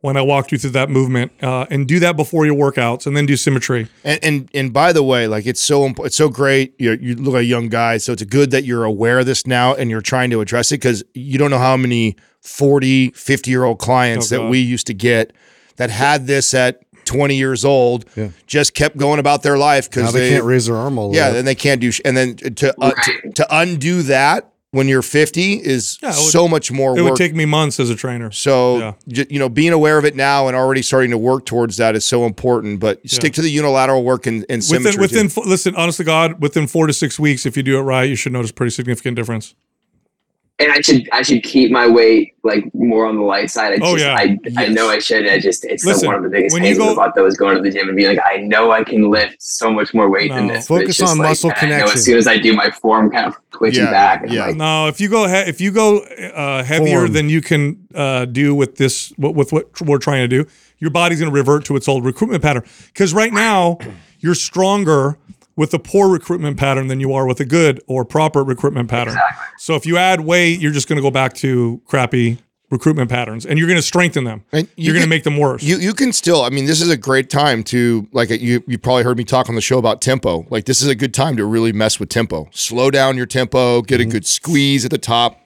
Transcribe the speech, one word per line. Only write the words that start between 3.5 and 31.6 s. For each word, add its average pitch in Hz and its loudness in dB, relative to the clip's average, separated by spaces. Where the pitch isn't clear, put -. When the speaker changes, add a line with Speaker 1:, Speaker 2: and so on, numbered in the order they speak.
Speaker 2:
And, 147 -4
and, 147 -2
and 135 -4
by 156 4
the 160 4
way, 123 2
like, 107 -4
it's 123 -4
so 139 2
imp-, 131 -6
it's - -6
so 151 4
great. 135 0
You're, 117 0
you 123 -6
look 127 -2
like 120 2
a - 0
young 120 -2
guy, 117 0
so - -6
it's 110 -6
good 131 2
that 135 0
you're 120 -2
aware 113 0
of 123 2
this 131 -4
now 127 2
and 123 -4
you're 110 -4
trying 123 -2
to 110 0
address 120 -2
it, 135 -4
'cause 117 -2
you 131 -6
don't 143 2
know 131 0
how 131 2
many 120 0
forty, 131 2
fifty-year-old 127 -2
clients 120 0
Speaker 1:
Oh, 127 0
Speaker 2:
that 117 -2
Speaker 1:
God. 113 -4
Speaker 2:
we 131 2
used 123 -2
to 120 -8
get 113 0
that 120 -4
had 131 0
this 139 0
at 123 0
twenty 139 0
years 131 -2
old, 123 2
Speaker 3:
Yeah. 107 -6
Speaker 2:
just 143 0
kept 151 -2
going 143 0
about 143 2
their 143 2
life 143 2
'cause 123 -2
Speaker 3:
Now 117 0
they 127 0
Speaker 2:
they 127 0
Speaker 3:
can't 120 2
raise 123 2
their 117 -2
arm 127 -4
all 104 -4
the 101 -4
way 156 2
Speaker 2:
Yeah, 143 2
Speaker 3:
up. 120 0
Speaker 2:
then 127 -2
they 135 0
can't 139 0
do 120 0
sh-, - -6
and 127 2
then 127 0
to, 135 -2
uh, 139 4
Speaker 4:
Right. - -4
Speaker 2:
to, - -14
to 151 0
undo 170 0
that 139 0
when 135 0
you're 131 4
fifty 160 2
is 131 -4
Speaker 1:
Yeah, 285 -6
it - -4
would, 156 0
Speaker 2:
so 170 4
much 156 0
more 131 0
Speaker 1:
it 175 2
would 135 2
Speaker 2:
work. 131 0
Speaker 1:
take 160 0
me 160 0
months 151 0
as 123 0
a 110 -2
trainer. 117 -8
Speaker 2:
So 127 2
Speaker 1:
Yeah. 110 -6
Speaker 2:
ju-, 131 -4
you 143 -6
know, 135 0
being 156 2
aware 156 4
of 143 0
it 147 0
now 139 2
and 127 -2
already 131 0
starting 127 0
to 117 -2
work 127 0
towards 117 -2